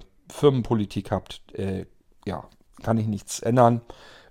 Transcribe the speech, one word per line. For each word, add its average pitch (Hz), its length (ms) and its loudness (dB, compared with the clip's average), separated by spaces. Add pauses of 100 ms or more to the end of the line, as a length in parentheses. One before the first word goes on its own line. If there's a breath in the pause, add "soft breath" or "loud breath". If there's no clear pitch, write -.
(300)
Firmenpolitik 117 840 0
habt, - 300 -6 (120)
äh, 95 320 -6 (400)
ja, - 220 -8 (360)
kann 113 140 0
ich 110 100 -2
nichts - 320 -8
ändern. 120 420 4 (500 loud breath)